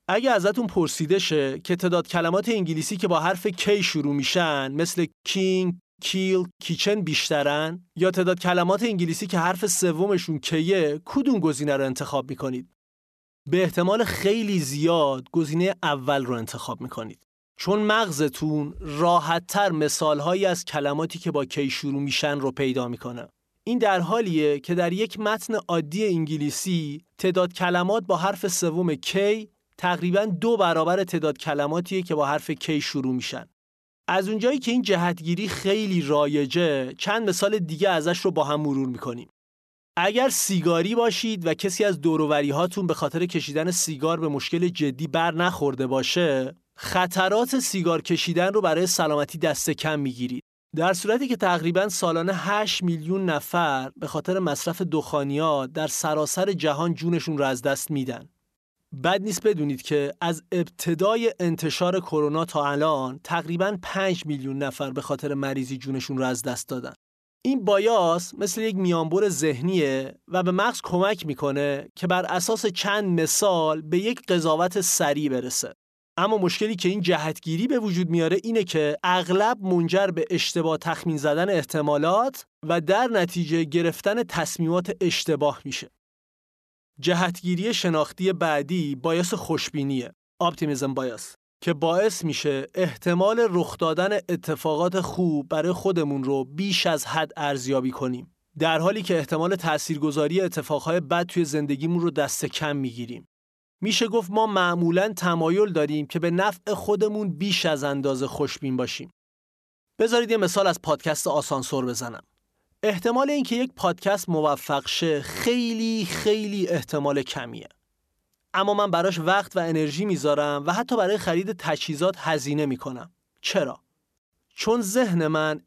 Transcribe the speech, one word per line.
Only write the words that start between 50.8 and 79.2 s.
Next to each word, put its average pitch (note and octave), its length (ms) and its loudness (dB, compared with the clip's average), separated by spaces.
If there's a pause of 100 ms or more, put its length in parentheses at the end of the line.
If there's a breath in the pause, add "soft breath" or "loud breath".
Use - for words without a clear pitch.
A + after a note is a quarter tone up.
صورتی A3 360 0
که A#3+ 80 0
تقریباً F3 520 2
سالانه F3 460 0
هشت G3 480 -2
میلیون E3+ 420 -2
نفر D3 720 0
به - 100 -8
خاطر D#3+ 320 -2
مصرف E3 440 -2
دخانیات D3 920 0
در D#3 140 -2
سراسر D#3 640 0
جهان D#3 420 0
جونشون D#3+ 440 -2
رو C#3+ 60 2
از C3 180 0
دست C#3 280 -2
می‌دن. C3 380 -4 (760)
بد F#3+ 180 2
نیست G3+ 240 -2
بدونید D3 360 0
که C#3+ 380 0
از E3+ 220 -2 (100)
ابتدای F#3+ 880 0
انتشار F3 600 0
کرونا D#3 440 0
تا D3+ 220 0
الان C#3+ 580 0
تقریباً F3 580 -2
پنج F#3+ 440 -2
میلیون C3+ 320 -6
نفر C#3 320 -4
به C3+ 100 -6
خاطر C#3+ 340 -4
مریضی C3+ 440 -4
جونشون C3 400 -6
رو C3 60 0
از B2+ 180 -2
دست B2 260 -6
دادن. B2+ 240 -8 (520)
این B3+ 200 0
بایاس G3 720 4
مثل G3+ 220 -2
یک A3 160 0
میانبر F3+ 520 2
ذهنیه C#3+ 840 0 (140)
و F#3 140 0
به F3+ 80 0
مغز G3+ 320 0
کمک F#3 440 0
می‌کنه C#3+ 680 -2
که - 120 -6
بر F3+ 180 2
اساس F3+ 420 0
چند G3+ 540 0
مثال D#3+ 640 2
به D#3 160 0
یک A3+ 300 -2
قضاوت F3 520 2
سریع D3+ 480 2
برسه. B2+ 460 -4 (420)
اما G#3 220 2
مشکلی G3 380 0
که F3+ 120 0
این G3+ 120 0
جهتگیری E3 640 -2
به C4 120 2
وجود F#3 320 0
میاره E3 320 2
اینه A3+ 220 0
که D3+ 400 0
اغلب F#3 580 2